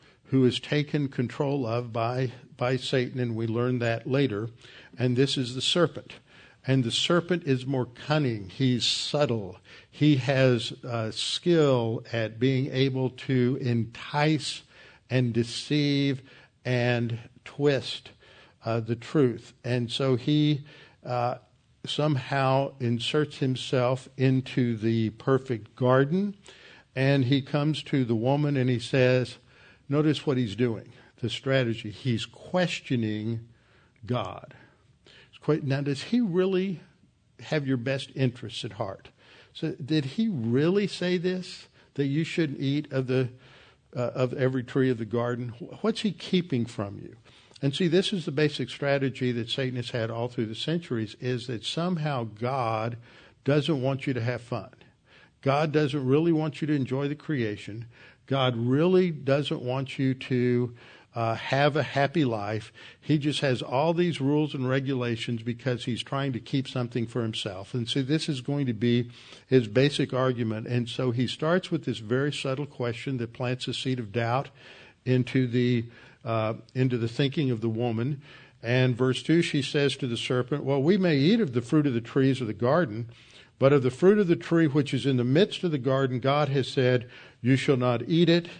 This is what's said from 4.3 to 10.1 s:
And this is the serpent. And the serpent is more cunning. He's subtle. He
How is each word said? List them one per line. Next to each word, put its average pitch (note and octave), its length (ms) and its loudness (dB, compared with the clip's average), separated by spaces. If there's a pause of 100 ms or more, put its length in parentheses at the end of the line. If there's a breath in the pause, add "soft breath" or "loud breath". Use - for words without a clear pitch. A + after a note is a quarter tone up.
And B2+ 180 2
this C3+ 220 2
is B2+ 180 -4
the B2+ 60 -8
serpent. - 520 0 (540 loud breath)
And C3 160 4
the A2+ 80 -2
serpent F3 540 0
is C3 200 0
more B2+ 200 -2
cunning. A#2+ 640 -2
He's B2 360 0
subtle. A2+ 720 -2 (320 loud breath)
He D3 280 4